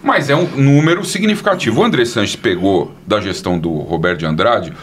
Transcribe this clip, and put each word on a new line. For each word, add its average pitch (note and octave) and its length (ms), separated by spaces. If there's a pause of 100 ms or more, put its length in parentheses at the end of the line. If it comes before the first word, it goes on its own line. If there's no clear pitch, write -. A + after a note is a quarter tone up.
Mas C#3+ 280
é C#3+ 40
um F3 120 (100)
número D3+ 480
significativo. G3 800
O - 20
André B2+ 220
Sanches G#2 280
pegou F#2 560 (160)
da G#2 140
gestão F#2 380
do E2 120
Roberto E2 500
de E2 60
Andrade F2 460 (100)